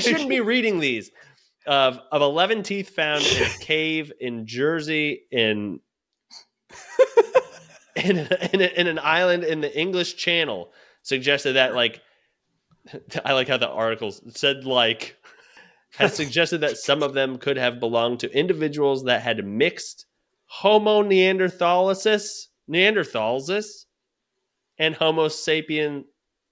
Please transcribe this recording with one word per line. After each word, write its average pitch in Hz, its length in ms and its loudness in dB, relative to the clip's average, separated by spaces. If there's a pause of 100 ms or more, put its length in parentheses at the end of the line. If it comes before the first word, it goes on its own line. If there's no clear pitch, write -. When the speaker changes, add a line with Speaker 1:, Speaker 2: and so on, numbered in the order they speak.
Speaker 1:
think - 40 0
Speaker 2:
shouldn't 269 260 0
be 262 100 0
reading 220 400 0
these. 120 300 -2 (560)
Of, 135 340 2 (100)
of 147 120 2
eleven 180 400 0
teeth 196 260 -6
found 151 380 -2
in - 160 2
a - 60 0
<laughs> - 120 -10
cave 156 580 -2
in 117 280 -8
Jersey 151 840 -2
in, 107 500 0 (880)
<laughs> - 1300 0
in, 180 220 2
a, 175 360 -2
in, 196 80 4
a, 180 180 0
in 175 60 2
an 160 120 -2
island 175 460 2
in 160 160 -2
the 147 180 -4
English 180 380 -2
Channel 143 560 -2 (300)
suggested 135 520 0
that, 127 200 2
like, 117 260 -2 (580)
<laughs> - 680 -12
I 139 100 0
like 131 140 0
how 131 100 0
the 123 100 0
articles 110 540 -4 (120)
said, 139 300 -2
like, 117 520 0 (800)
has - 180 2
suggested 160 480 0
that 143 160 0
some 147 240 0
of 139 100 0
them 135 260 -2
could 139 180 -2
have 123 240 -2
belonged 117 400 0
to - 180 -6
individuals 147 680 0
that 123 180 2
had 110 220 -2
mixed 123 600 -2 (400)
Homo 214 560 4
neanderthalensis, 190 1400 2 (240)
neanderthalensis, 170 1120 0 (960)
and 160 160 0
Homo 160 340 2
sapien 151 760 -4 (480)